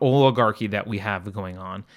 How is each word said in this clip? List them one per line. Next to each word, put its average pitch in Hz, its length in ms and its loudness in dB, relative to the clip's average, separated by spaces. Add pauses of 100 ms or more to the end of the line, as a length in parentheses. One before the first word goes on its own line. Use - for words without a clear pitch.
oligarchy 127 640 4
that 101 200 -4
we 104 120 -4
have 98 340 -6
going 92 240 -10
on. 92 260 -12 (140)